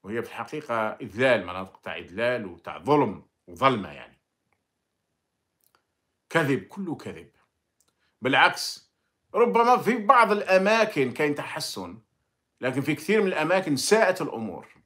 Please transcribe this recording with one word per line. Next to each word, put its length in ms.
وهي 200
في 60
الحقيقة 460
إذلال، 720
مناطق 340
تاع 160
إذلال 500
وتاع 320
ظلم 440
وظلمة، 420
يعني. 320
كذب، 320
كله 320
كذب. 360
بالعكس، 680
ربما 420
في 200
بعض 360
الأماكن 800
كاين 220
تحسن، 640
لكن 200
في 140
كثير 260
من 80
الأماكن 480
ساءت 460
الأمور. 440